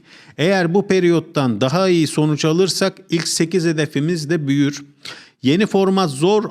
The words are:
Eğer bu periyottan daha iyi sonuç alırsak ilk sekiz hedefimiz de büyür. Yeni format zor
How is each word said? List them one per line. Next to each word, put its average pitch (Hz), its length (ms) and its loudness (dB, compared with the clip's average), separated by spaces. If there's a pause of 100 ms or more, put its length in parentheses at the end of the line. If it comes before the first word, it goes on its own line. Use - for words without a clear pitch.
(380)
Eğer 175 360 0
bu 196 140 0
periyottan 165 760 0
daha 170 280 0
iyi 170 180 2
sonuç 151 380 0
alırsak 180 520 0 (120)
ilk 165 180 -2
sekiz 170 380 -2
hedefimiz 156 640 -2
de 160 180 -2
büyür. 139 380 0 (560)
Yeni 165 240 2
format 190 440 2
zor 180 420 0